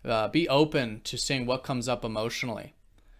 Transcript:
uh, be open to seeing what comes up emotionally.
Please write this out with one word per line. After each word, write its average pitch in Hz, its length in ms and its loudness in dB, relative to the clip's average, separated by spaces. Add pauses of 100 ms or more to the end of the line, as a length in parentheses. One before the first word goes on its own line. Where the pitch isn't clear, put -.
uh, 117 240 2
be 160 200 2
open 135 560 4
to - 120 -6
seeing 131 300 -2
what 127 180 0
comes 123 240 -2
up 123 160 -2
emotionally. 110 720 -4 (460)